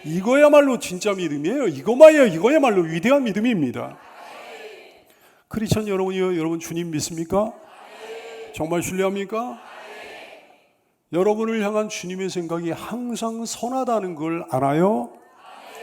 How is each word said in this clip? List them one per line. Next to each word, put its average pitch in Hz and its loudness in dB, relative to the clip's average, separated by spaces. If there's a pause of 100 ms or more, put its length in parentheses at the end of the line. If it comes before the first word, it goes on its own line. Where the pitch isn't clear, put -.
이거야말로 262 6
진짜 180 -2
믿음이에요. 185 0
이거만이에요. 247 4
이거야말로 208 4
위대한 175 2
믿음입니다. 175 -2 (1500)
크리스천 214 -2
여러분이요, 190 0
여러분 165 0
주님 170 -6
믿습니까? 165 -2 (1000)
정말 160 -2
신뢰합니까? 196 -2 (1500)
여러분을 214 2
향한 214 0
주님의 185 -6
생각이 170 -4
항상 226 -6
선하다는 226 -2
걸 160 -4
알아요? 170 2 (720)